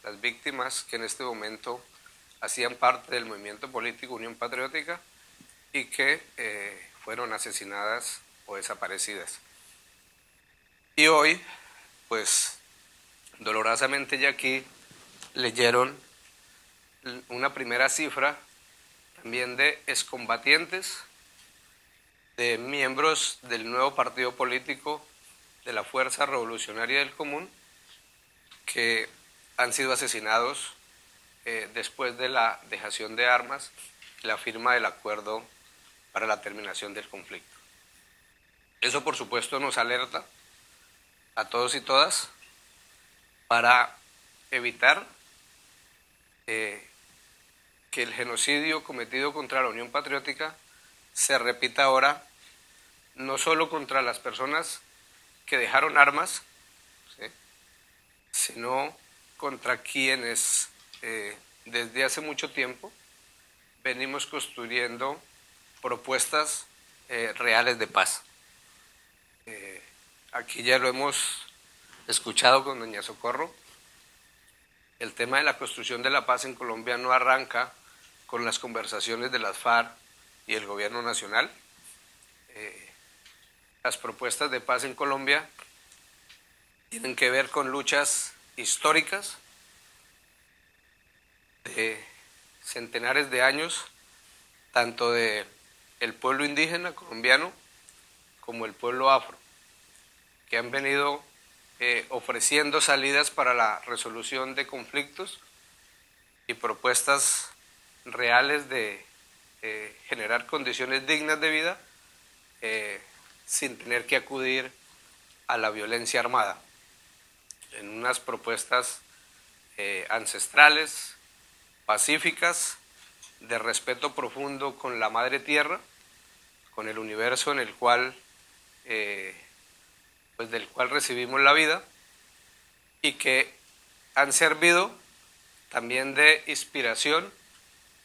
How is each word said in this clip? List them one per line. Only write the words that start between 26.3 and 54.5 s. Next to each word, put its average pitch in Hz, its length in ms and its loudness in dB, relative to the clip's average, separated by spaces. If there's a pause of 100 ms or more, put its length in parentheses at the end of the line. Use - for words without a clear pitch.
del - 140 -2
Común, 151 360 -8 (1160)
que 117 440 0 (480)
han 120 160 0
sido 135 180 0
asesinados, 120 800 0 (720)
eh, 113 300 -6
después 120 440 -4
de 127 120 -2
la 117 400 2
dejación 107 480 -8
de 120 100 4
armas, 123 440 2 (500)
la 110 160 -2
firma 117 360 0
del 113 120 4
acuerdo 107 600 -6 (680)
para 107 140 -2
la 104 140 0
terminación 101 520 -10
del 104 160 -12
conflicto. - 480 -16 (1200)
Eso, 127 220 0
por 156 120 -2
supuesto, 120 440 -4
nos 135 200 0
alerta 123 440 -2 (1120)
a 110 140 -2
todos 120 240 0
y 139 80 -4
todas 139 480 4 (1200)
para 120 500 6 (540)
evitar, 127 560 4 (1400)
eh, 107 420 -6 (1040)
que 127 140 -2
el 117 100 -4
genocidio 143 720 0
cometido 131 500 -4
contra 135 280 -2
la 123 80 2
Unión 120 220 -8
Patriótica 143 640 -6 (580)
se - 240 2
repita 123 460 2
ahora, 135 440 4 (880)
no 131 220 -4
solo 160 320 2
contra 135 320 0
las 120 180 -2
personas 135 640 -4 (640)